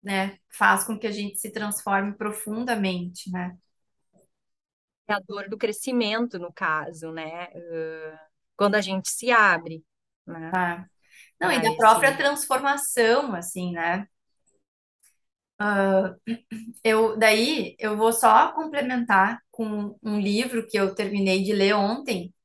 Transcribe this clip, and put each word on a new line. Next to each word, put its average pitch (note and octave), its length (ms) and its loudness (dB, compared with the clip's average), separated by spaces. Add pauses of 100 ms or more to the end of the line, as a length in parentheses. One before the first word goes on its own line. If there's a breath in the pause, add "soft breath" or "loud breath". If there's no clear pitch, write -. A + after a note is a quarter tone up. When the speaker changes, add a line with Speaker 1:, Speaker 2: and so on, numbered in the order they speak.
Speaker 1:
né, G3 340 -2 (120)
faz G3 360 4
com G#3+ 120 -6
que A3+ 100 -6
a G#3 40 -4
gente G3+ 280 -8
se G#3 120 -8
transforme G3+ 640 -2
profundamente, G#3 1160 -6
né? F3+ 260 -8 (1500)
Speaker 2:
É G#3 60 0
a G3+ 60 -2
dor G3 300 -10
do G#3 80 -8
crescimento, A3+ 840 -2
no E3+ 140 -10
caso, D#3+ 580 -4
né? E3 340 -12
Ah, D#3+ 840 -12 (280)
quando G3+ 200 2
a G#3 60 2
gente F#3+ 300 -6
se A#3+ 200 -2
abre, E3 520 2 (420)
né? E3 260 -10
Speaker 1:
Ah. F#3 340 -2 (540 soft breath)
Não, F4 120 2
e B3+ 100 2
Speaker 2:
Pra A3+ 100 4
Speaker 1:
da - 20 -
Speaker 2:
esse - 40 -6
Speaker 1:
própria A3+ 400 6
transformação, C#4 1160 0
assim, F3+ 380 -6
né? E3+ 340 -4 (1500)
Ah, G3 580 2 (120)
<clears throat> A3+ 560 -12
eu, A3 340 4
daí, A3 640 2
eu G#3+ 180 -2
vou A3+ 160 4
só B3 400 6
complementar B3 840 0 (120)
com G#3 520 -6
um G#3 160 -2
livro A3 480 -2
que G#3 100 -4
eu G3 180 0
terminei G3 480 0
de G#3 100 -2
ler G3+ 220 4
ontem G3+ 580 -2 (120)